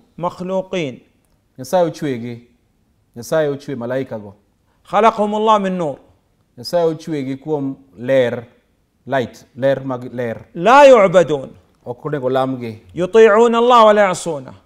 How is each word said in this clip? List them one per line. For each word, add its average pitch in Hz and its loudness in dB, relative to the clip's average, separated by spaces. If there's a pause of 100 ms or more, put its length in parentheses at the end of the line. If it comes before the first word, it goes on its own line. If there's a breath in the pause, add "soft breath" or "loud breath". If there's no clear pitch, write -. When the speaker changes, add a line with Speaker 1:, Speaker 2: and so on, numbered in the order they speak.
(180)
Speaker 1:
مخلوقين. 180 -6 (600)
Speaker 2:
Nyasaye 175 -2
ochwegi. 123 -6 (760)
Nyasaye 147 -2
ochwe 139 -8
malaika 123 -8
go. 101 -20 (500)
Speaker 1:
خلقهم 208 0
الله 214 2
من 190 -4
نور. 151 -6 (600)
Speaker 2:
Nyasaye 170 -4
ochwegi 151 -6
kuom 139 -6 (220)
ler, 123 0 (640)
light, 135 -6 (100)
ler 135 0
mag 123 -8 (100)
ler. 120 -6 (180)
Speaker 1:
لا 233 6
يعبدون. 175 4 (360)
Speaker 2:
Ok 123 -12
onego 143 -6
lamgi. 131 -4 (180)
Speaker 1:
يطيعون 220 4
الله 240 6
ولا 208 6
يعصونه. 160 -4 (120)